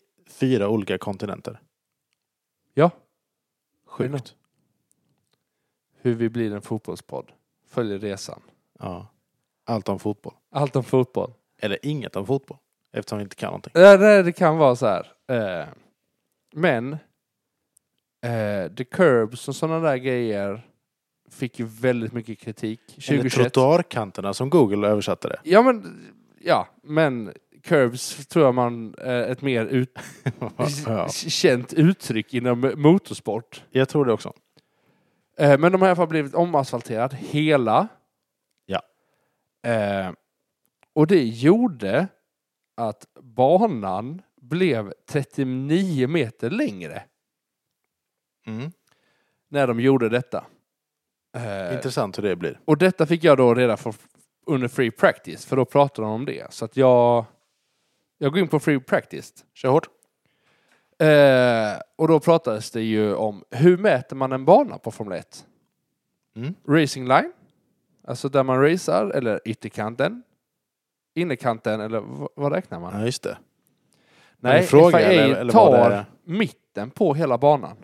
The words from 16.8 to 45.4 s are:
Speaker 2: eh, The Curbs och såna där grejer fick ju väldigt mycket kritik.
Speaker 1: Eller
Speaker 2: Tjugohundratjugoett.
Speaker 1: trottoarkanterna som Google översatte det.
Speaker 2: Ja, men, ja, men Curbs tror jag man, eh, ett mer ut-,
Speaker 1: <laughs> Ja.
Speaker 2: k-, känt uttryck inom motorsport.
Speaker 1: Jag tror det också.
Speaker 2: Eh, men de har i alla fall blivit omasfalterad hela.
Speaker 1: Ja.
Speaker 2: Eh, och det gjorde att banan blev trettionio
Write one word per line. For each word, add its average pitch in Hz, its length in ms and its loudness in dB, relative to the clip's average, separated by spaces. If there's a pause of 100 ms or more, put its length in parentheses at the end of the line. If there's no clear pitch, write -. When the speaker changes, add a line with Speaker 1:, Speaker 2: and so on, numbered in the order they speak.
Speaker 2:
eh, 104 540 -4
The 131 80 -10
Curbs 123 640 0
och 135 80 -8
såna 160 240 -4
där 151 180 -2
grejer 117 680 -6 (640)
fick - 300 -10
ju 117 60 -6
väldigt 113 480 -4
mycket 113 260 -12
kritik. 113 480 -10
Speaker 1:
Eller - 140 -20
Speaker 2:
Tjugohundratjugoett. 123 520 0
Speaker 1:
trottoarkanterna 120 800 0
som 131 160 -6
Google 104 380 2
översatte 104 400 -2
det. - 160 -8
Speaker 2:
Ja, 185 180 6
men, 233 440 -2 (340)
ja, 120 280 0 (140)
men 143 520 -2 (300)
Curbs 135 640 -2
tror 160 180 2
jag 123 100 2
man, 120 400 -4
eh, 123 240 -6 (120)
ett 123 100 -8
mer 123 240 -2
ut-, 127 340 -4 (240)
Speaker 1:
<laughs> - 160 -8
Ja. 123 680 -6
Speaker 2:
k-, - 40 -6
känt 131 640 -2
uttryck 151 600 0
inom 123 420 -2
motorsport. 147 960 -2
Speaker 1:
Jag 131 200 0
tror 147 160 0
det 117 80 2
också. - 200 -6 (1040)
Speaker 2:
Eh, 143 220 6
men 170 120 4
de 185 100 2
har 190 60 6
i - 20 4
alla 180 60 2
fall 170 120 0
blivit 151 280 -4
omasfalterad 135 800 -2
hela. 147 760 0 (800)
Speaker 1:
Ja. 95 160 -6 (880)
Speaker 2:
Eh, 101 420 -4 (800)
och 156 140 2
det 170 160 4
gjorde 135 840 0 (720)
att 113 300 -8 (140)
banan 127 1000 -2 (200)
blev 127 520 -4 (140)
trettionio 139 1000 -2